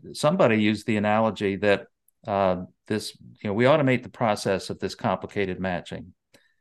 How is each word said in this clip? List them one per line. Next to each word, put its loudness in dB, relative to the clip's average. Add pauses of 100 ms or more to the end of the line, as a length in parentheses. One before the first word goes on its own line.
(140)
somebody 2
used 0
the 0
analogy 0
that, 2 (400)
uh, 0 (240)
this, -6 (260)
you -4
know, -4
we 2
automate 4
the -16
process -2
of -10
this -6
complicated -4
matching. -8 (460)